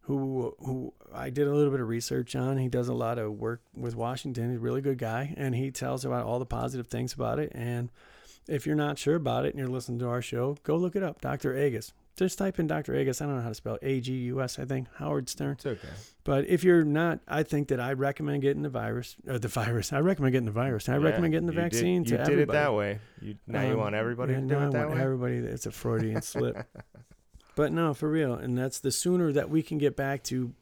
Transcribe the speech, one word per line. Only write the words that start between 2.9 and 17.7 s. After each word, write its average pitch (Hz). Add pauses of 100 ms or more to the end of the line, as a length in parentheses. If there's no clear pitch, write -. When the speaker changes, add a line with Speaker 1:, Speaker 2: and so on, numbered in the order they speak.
Speaker 1:
lot 120
of 107
work 113 (120)
with 120
Washington. 117
He's 123
a 113
really 123
good 135
guy, 120
and 135
he 131
tells 131
about 123
all 117
the 127
positive 123
things 120
about 123
it. 151
And 120 (600)
if 147
you're 151
not 147
sure 147
about 135
it 143
and -
you're 131
listening 123
to 123
our 120
show, 127
go 151
look 175
it 190
up, 156
Doctor 131
Agus. 131 (220)
Just 185
type 190
in 160
Doctor 151
Agus. 135
I 147
don't 139
know 120
how 117
to 110
spell 113
it. -
A 135
G 127 (120)
U 127
S, 127
I 135
think. 131 (100)
Howard 143
Stern. 139
Speaker 2:
It's -
okay. 117 (380)
Speaker 1:
But 139
if 180
you're 175
not, 156
I 151
think 147
that 131